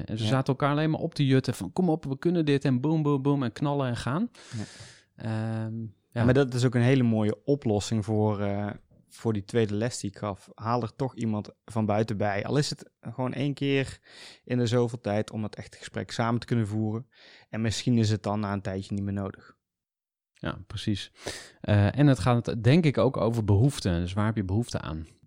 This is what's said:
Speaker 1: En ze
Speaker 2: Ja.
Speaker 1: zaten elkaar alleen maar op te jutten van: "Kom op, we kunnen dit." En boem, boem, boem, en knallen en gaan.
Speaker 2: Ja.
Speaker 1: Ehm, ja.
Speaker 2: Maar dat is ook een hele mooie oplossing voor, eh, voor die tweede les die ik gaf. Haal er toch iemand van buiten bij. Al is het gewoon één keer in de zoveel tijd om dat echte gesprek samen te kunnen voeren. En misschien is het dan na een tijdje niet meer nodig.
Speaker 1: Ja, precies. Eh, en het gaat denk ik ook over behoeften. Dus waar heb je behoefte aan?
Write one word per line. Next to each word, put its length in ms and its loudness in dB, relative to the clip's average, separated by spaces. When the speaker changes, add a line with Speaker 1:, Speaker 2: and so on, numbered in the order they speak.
Speaker 1:
En 120 -6
ze 60 -4
Speaker 2:
Ja. 60 2
Speaker 1:
zaten 240 2
elkaar 180 0
alleen 180 0
maar 100 0
op 140 -4
te 120 2
jutten 280 4
van: 200 -8
"Kom 160 2
op, 160 -2
we 120 -6
kunnen 280 2
dit." 200 2
En 160 2
boem, 200 2
boem, 200 2
boem, 220 2
en 80 -2
knallen 360 -2
en 100 -4
gaan. 320 -2
Speaker 2:
Ja. 60 -4
Speaker 1:
Ehm, 580 -4
ja. 120 0
Speaker 2:
Maar 100 6
dat 200 4
is 120 2
ook 100 2
een 60 4
hele 220 6
mooie 420 2
oplossing 600 0
voor, 360 2
eh, 280 -2
voor 240 -4
die 120 -4
tweede 300 0
les 240 -2
die 100 -6
ik 80 -14
gaf. 380 -6
Haal 260 -2
er 140 -8
toch 200 -4
iemand 340 -4
van 200 -2
buiten 320 0
bij. 280 -2
Al 120 -2
is 120 0
het 200 -12
gewoon 320 -6
één 200 -4
keer 460 -2
in 140 -2
de 100 2
zoveel 340 0
tijd 300 -2
om 100 -6
dat 140 -8
echte 220 -16
gesprek 340 -10
samen 280 0
te 60 -12
kunnen 220 0
voeren. 400 -4
En 120 -6
misschien 360 0
is 120 4
het 140 0
dan 160 -2
na 140 -2
een 80 -4
tijdje 340 -6
niet 80 -4
meer 100 -4
nodig. 420 -6
Speaker 1:
Ja, 240 -8
precies. 440 -6
Eh, 360 4
en 100 6
het 120 4
gaat 440 0
denk 220 6
ik 120 2
ook 200 2
over 260 0
behoeften. 580 2
Dus 120 -4
waar 120 0
heb 100 0
je 80 -2
behoefte 360 -2
aan? 280 -10